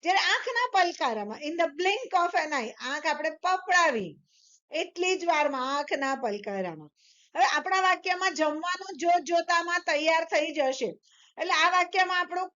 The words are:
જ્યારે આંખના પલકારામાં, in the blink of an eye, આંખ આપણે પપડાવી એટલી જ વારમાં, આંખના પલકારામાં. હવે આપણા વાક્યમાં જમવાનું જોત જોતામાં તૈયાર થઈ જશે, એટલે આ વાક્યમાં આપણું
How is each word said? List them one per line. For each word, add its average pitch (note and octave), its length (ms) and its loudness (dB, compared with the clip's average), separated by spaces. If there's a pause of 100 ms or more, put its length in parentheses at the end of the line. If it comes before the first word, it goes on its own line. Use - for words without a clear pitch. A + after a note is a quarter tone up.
જ્યારે F#4+ 180 8 (120)
આંખના A#4+ 420 0
પલકારામાં, B3 720 0
in E4 160 -4
the D#4+ 60 2 (100)
blink G4 460 2
of F4 180 0
an D4+ 160 -2
eye, A3 160 -6 (160)
આંખ D4+ 220 -2
આપણે D4+ 200 -4 (140)
પપડાવી F4 640 2 (580)
એટલી F4+ 460 -2
જ E4+ 160 -2
વારમાં, C#4 340 0 (100)
આંખના C#4 380 -2 (120)
પલકારામાં. F#3+ 680 -6 (420)
હવે F4+ 120 2 (100)
આપણા F#4+ 320 0
વાક્યમાં F4+ 500 -2
જમવાનું E4+ 640 -4
જોત E4+ 300 2
જોતામાં E4+ 560 0
તૈયાર D#4+ 440 2
થઈ D#4 140 2 (140)
જશે, C4 280 0 (480)
એટલે F4+ 160 -2 (100)
આ F4+ 160 2
વાક્યમાં F4+ 440 0
આપણું F4+ 320 -6